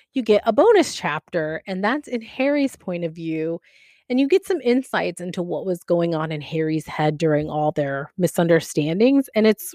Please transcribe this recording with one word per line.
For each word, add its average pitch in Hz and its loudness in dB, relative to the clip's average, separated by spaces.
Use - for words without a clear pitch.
you 262 -2
get 208 2
a 226 2
bonus 370 4
chapter, 156 -6
and 190 -4
that's 277 -2
in 240 -6
Harry's 277 -2
point 175 -6
of 160 -6
view, 165 -4
and 254 2
you 277 2
get 370 2
some 349 -2
insights 214 0
into 180 -6
what 175 -6
was 180 -4
going 170 0
on 156 -4
in 151 -6
Harry's 156 -2
head 151 0
during 151 0
all 151 -2
their 139 -4
misunderstandings, 175 2
and 220 4
it's - 0